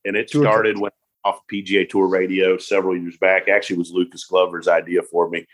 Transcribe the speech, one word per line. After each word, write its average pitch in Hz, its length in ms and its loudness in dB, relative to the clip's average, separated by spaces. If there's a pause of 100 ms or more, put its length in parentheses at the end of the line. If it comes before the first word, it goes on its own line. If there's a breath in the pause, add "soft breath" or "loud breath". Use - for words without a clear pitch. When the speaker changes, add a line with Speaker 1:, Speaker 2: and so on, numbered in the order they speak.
Speaker 1:
and 101 100 -4
it 110 140 -2
Speaker 2:
Tour 147 140 0
Speaker 1:
started 110 320 4
Speaker 2:
Coach. 101 80 -6
Speaker 1:
when 101 80 -2 (340)
off 98 240 -2
P 101 140 -6
G 98 160 0
A 92 80 2
Tour 98 200 2
Radio 92 520 0
several 95 360 -2
years 87 220 -8
back. 95 320 2
Actually, 101 280 2
it - 20 -2
was 87 140 -6
Lucas 90 340 -2
Glover's 90 420 0
idea 85 320 0
for 82 300 -2
me. 85 240 -10